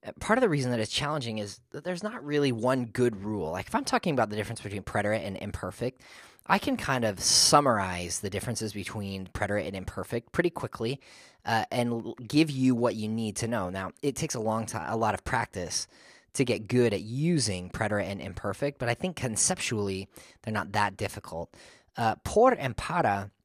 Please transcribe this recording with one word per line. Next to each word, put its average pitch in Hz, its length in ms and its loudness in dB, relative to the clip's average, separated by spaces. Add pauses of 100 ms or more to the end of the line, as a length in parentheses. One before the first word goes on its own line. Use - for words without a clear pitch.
Uh, - 140 -12
part 226 180 2
of 254 40 4
the 233 60 6
reason 139 220 2
that 120 80 0
it's 107 140 -2
challenging 143 460 -2
is 104 200 -8 (140)
that 147 100 -10
there's 175 220 -6
not 208 200 -8
really 147 280 4
one 123 320 2
good 113 400 0
rule. 101 260 -2
Like, 90 160 -4
if - 80 -10
I'm 262 100 2
talking 190 300 0
about 113 160 2
the 104 60 -4
difference 110 240 -4
between 101 240 -8
preterite 104 420 0
and 98 100 -6
imperfect, 104 640 -6 (440)
I 190 140 4
can 262 180 -2
kind 131 280 0
of 101 160 0
summarize 98 960 4
the 101 100 -4
differences 104 440 -4
between 98 560 -6
preterite 101 400 -2
and 98 80 -6
imperfect 95 560 -6
pretty 175 180 2
quickly, - 500 -6 (440)
uh, 113 260 2
and 120 220 0
l-, 117 240 -6 (100)
give 151 240 4
you 131 240 4
what 117 220 2
you 107 100 -4
need 110 300 -2
to 117 100 -2
know. 107 240 -2
Now, 95 220 -6 (100)
it 139 140 -2
takes - 180 -4
a 120 60 -4
long 110 260 0
ti-, - 180 -6
a 92 120 -2
lot 110 180 2
of - 80 -6
practice - 640 -4 (460)
to 135 120 2
get 110 220 0
good 120 260 4
at 98 100 -2
using 113 680 0
preterite 104 400 0
and 101 100 -6
imperfect, 101 600 -4
but 120 80 -2
I 120 60 2
think 180 200 -4
conceptually 101 920 -2 (340)
they're 110 100 -6
not 101 200 -4
that 101 240 2
difficult. - 580 -8 (420)
Uh, 113 280 2
por 254 340 6
and 127 180 -4
para 104 540 0 (140)